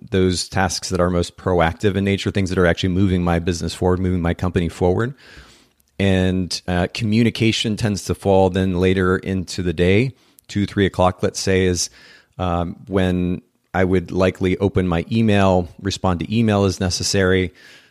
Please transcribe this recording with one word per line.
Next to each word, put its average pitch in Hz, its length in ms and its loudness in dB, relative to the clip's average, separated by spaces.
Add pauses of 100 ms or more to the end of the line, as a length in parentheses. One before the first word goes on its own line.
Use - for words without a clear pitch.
(120)
those 92 380 0
tasks - 400 -4
that 92 100 -2
are 87 100 2
most 87 280 -2
proactive 90 580 0
in 98 80 0
nature, 98 280 0
things 95 180 -2
that 90 80 -2
are 90 80 4
actually 85 240 2
moving 92 340 2
my 85 160 2
business 85 340 -4
forward, 90 260 0
moving 92 220 -2
my 85 120 0
company 87 360 -2
forward. 101 460 -2 (840)
And, 92 680 0
uh, 90 260 0
communication 113 840 0
tends 101 280 -4
to 87 100 -4
fall 95 340 2
then 92 300 0
later 92 380 2
into 92 440 -6
the 87 120 -2
day, 95 400 2 (340)
two, 101 180 -2
three 98 200 0
o'clock, 92 360 0
let's - 180 -4
say, 95 260 2
is, 92 240 -2 (480)
um, 87 500 -4
when 90 540 0 (320)
I 92 100 2
would 90 280 0
likely 92 460 0
open 95 300 0
my 85 240 0
email, 98 580 2 (120)
respond 92 400 -2
to 101 140 -6
email 107 300 2
as 92 140 0
necessary. 92 760 0 (380)